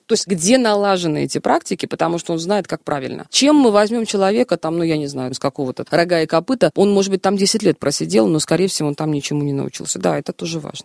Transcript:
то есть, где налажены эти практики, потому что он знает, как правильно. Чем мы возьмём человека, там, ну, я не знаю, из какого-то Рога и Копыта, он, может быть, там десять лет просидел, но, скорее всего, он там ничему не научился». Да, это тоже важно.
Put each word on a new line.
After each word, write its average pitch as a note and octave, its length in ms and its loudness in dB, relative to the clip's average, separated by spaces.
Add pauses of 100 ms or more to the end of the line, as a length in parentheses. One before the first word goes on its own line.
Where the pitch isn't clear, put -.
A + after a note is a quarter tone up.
то - 80 -2
есть, - 140 0
где F#3 320 2
налажены G3 640 0
эти C#3 140 -6
практики, B3 480 -2
потому E3 320 -2
что E3+ 160 -4
он E3 40 -4
знает, F3+ 280 -2
как - 180 -10
правильно. C3 460 -6
Чем D4 260 4
мы C4 140 6
возьмём G#3+ 340 2
человека, G3+ 540 0
там, D#3+ 180 -4
ну, E3+ 80 0
я D#3+ 140 0
не D3 80 -4
знаю, C3 260 -6
из C3 60 -8
какого-то C3 520 -4
Рога E3+ 300 2
и D#3+ 60 0
Копыта, E3 480 2
он, G3+ 160 4
может G3 200 2
быть, F#3+ 120 -2
там G3 160 2
десять G3+ 240 0
лет E3+ 160 2
просидел, D#3+ 480 0
но, D#3+ 140 2
скорее E3+ 280 0
всего, D#3 200 -4
он C#3+ 60 -4
там D#3 160 -4
ничему D3 320 -2
не C#3+ 120 -2
научился». - 480 -6
Да, E3 160 0
это D3 140 -8
тоже E3 260 -8
важно. - 260 -12